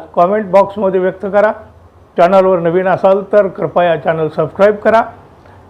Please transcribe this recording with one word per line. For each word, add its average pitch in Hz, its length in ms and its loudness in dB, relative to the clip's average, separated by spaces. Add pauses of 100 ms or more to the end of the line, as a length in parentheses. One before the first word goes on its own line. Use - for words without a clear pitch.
(140)
कॉमेंट 196 320 0
बॉक्समध्ये 190 540 0
व्यक्त 185 260 -4
करा. 202 260 0 (680)
चॅनलवर 190 400 4
नवीन 170 280 -2
असाल 190 340 0 (120)
तर 208 140 4
कृपया 175 500 -2
चॅनल 160 320 -4
सबस्क्राईब 185 460 0
करा, 220 280 0 (680)